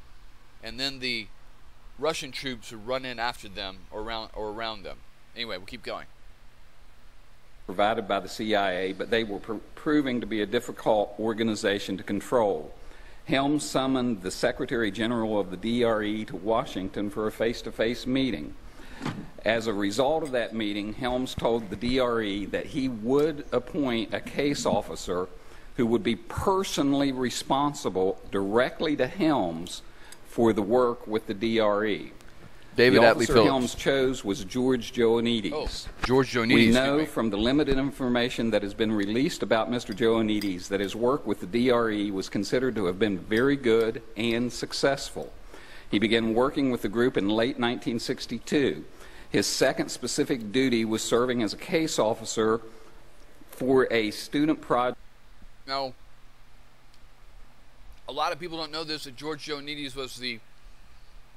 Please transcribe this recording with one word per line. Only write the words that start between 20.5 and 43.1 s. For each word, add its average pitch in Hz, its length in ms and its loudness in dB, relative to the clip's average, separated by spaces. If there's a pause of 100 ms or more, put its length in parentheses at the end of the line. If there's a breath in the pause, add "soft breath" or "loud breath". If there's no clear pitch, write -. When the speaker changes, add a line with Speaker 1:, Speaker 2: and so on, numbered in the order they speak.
Speaker 2:
meeting, 104 400 -2
Helms 127 400 -2
told 117 360 0
the 104 60 -6
D 120 240 0
R 117 220 2
E 101 240 -2
that 87 220 -4
he 131 200 -2
would 139 640 0
appoint 120 640 0
a 98 80 -2
case 143 440 -2
officer 92 640 -2 (500 loud breath)
who 123 100 4
would 110 160 4
be 113 120 2
personally 143 960 2
responsible 127 1080 0 (120)
directly 120 640 2
to 127 120 2
Helms 95 760 0 (460 loud breath)
for 113 260 6
the 107 80 2
work 120 460 2
with 110 200 -2
the 110 60 -2
D 113 260 2
R 104 260 4
E. 101 260 -2 (640)
Speaker 1:
David 127 260 10
Speaker 2:
The 117 40 12
Speaker 1:
Atlee 113 60 12
Speaker 2:
officer 117 220 4
Speaker 1:
Phillips. 110 160 10
Speaker 2:
Helms 127 260 2
chose 135 500 2
was 98 180 0
George 127 480 0
Joannides. 117 640 4
Speaker 1:
Oh, - 520 -6
George 127 280 4
Joannides, 117 200 4
Speaker 2:
We 117 140 8
Speaker 1:
excuse 113 80 8
Speaker 2:
know 139 220 4
Speaker 1:
me. 156 80 2
Speaker 2:
from 117 240 0
the 98 80 -2
limited 135 400 4
information 123 720 0
that 104 140 4
has 101 100 -4
been 110 180 2
released 110 520 0
about 110 280 2
Mister 120 220 -4
Joannides 107 760 2
that 98 140 0
his 98 120 -2
work 123 320 0
with 104 140 -2
the 101 60 -8
D 120 260 2
R 117 180 4
E 104 220 0
was 95 160 -2
considered 123 480 0
to 107 100 0
have 92 140 0
been 101 180 2